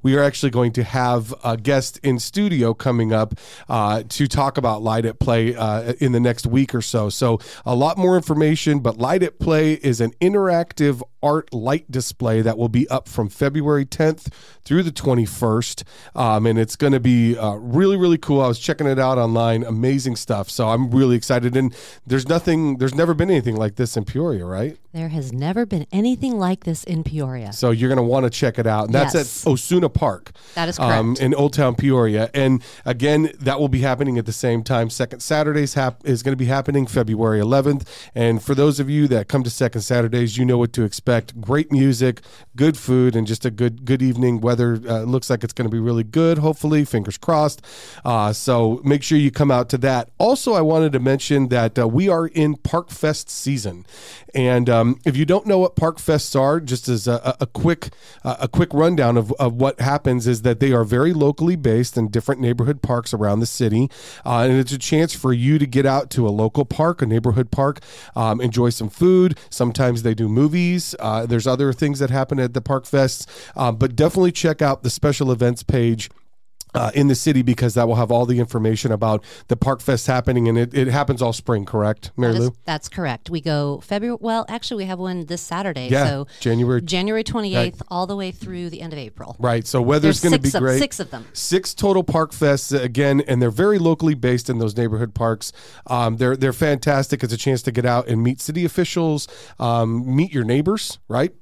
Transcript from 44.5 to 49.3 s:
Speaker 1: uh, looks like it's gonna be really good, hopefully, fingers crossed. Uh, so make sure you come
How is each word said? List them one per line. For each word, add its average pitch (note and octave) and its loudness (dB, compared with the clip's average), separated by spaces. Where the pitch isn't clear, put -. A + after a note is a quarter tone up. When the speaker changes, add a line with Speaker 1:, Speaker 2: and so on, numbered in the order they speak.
Speaker 1:
uh, A2+ -2
looks B2 -2
like A#2+ 0
it's A2+ -8
gonna A#2 -4
be A2+ -2
really A#2 0
good, D#3+ 2
hopefully, D3+ 0
fingers G#2 -4
crossed. D3+ 0
Uh, G#2+ 0
so A#2 2
make C#3 2
sure D#3 2
you C#3+ 4
come C#3 2